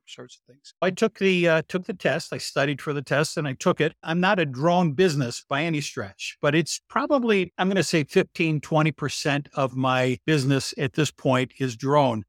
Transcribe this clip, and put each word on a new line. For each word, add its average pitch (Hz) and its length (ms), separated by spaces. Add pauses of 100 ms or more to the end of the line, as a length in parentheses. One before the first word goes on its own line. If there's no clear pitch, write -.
sorts - 320
of - 160
things. - 280
I 180 80
took 214 280
the, 180 300
uh, 160 220
took 180 160
the 220 80
test. 160 400
I 127 60
studied 143 420
for 156 100
the 143 100
test 147 360
and 151 100
I 131 60
took - 260
it. 156 140 (100)
I'm 170 160
not 196 180
a 165 80
drone 160 460
business 143 560
by 143 160
any 160 160
stretch, - 640
but 147 140
it's - 340
probably, 233 680
I'm 185 120
gonna 185 140
say 165 200
fifteen, 160 560
twenty 156 320
percent 143 640
of 131 240
my 127 480
business 139 520
at 143 180
this 151 140
point 127 480
is 127 200
drone 131 520